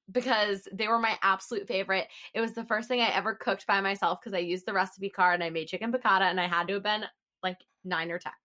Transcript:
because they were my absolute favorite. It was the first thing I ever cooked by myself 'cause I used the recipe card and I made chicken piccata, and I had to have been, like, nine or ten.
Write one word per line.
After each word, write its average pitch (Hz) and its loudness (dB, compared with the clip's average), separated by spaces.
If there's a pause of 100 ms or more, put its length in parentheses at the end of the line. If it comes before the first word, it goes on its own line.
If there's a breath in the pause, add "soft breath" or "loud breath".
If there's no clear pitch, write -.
(120)
because 214 0
they 214 -4
were 226 4
my 226 0
absolute 196 0
favorite. 190 0 (260 loud breath)
It 208 -2
was 226 -2
the 233 -6
first 226 -2
thing 247 0
I 220 4
ever 196 0
cooked - -2
by 196 4
myself 196 0
'cause 196 -8
I 185 0
used 180 -2
the 214 -4
recipe 190 0
card 180 4
and 175 0
I 165 -2
made 160 -4
chicken 220 -4
piccata, 202 4
and 180 2
I 180 2
had 175 0
to 196 0
have 196 -4
been, 214 0 (400)
like, 185 -2 (260)
nine 170 -2
or 170 -4
ten. - -8 (120)